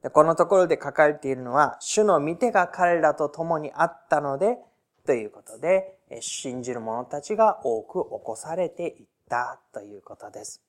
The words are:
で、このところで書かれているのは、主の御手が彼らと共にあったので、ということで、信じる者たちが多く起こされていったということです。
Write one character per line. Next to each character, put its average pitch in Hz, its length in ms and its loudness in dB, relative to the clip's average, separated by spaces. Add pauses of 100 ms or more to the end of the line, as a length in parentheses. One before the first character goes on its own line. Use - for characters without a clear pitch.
で、 131 60 -8
こ 151 140 6
の 165 120 4
と 165 120 4
こ 196 100 4
ろ 185 100 6
で 160 140 0
書 135 100 -8
か 151 160 6
れ 147 60 2
て 139 180 -6
い 131 40 -2
る 127 60 -12
の 123 120 -8
は、 143 260 2
主 - 240 0
の 180 180 4
御 160 140 -4
手 240 160 0
が 185 160 2
彼 175 340 2
ら 151 140 2
と 147 140 -2
共 165 280 -4
に 151 160 -8
あ 160 120 2
っ - 240 -8
た 151 120 2
の 139 160 -4
で、 220 220 0 (460)
と 147 80 2
い 113 120 -2
う 104 60 -12
こ - 100 -20
と - 160 -20
で、 190 400 0 (220)
信 127 420 -10
じ 123 120 -6
る 117 80 -6
者 117 240 -6
た 147 160 -10
ち 208 140 -6
が 214 300 2
多 113 180 -2
く - 200 -4
起 - 60 -8 (140)
こ 110 120 -10
さ 160 200 -10
れ 180 140 -2
て 170 180 -10
い - 160 -12
っ - 20 -20 (240)
た 123 300 -4 (140)
と 107 80 -12
い 104 160 -20
う 95 40 -20
こ 104 140 -20
と 104 140 -18
で 104 160 -18
す。 - 240 -18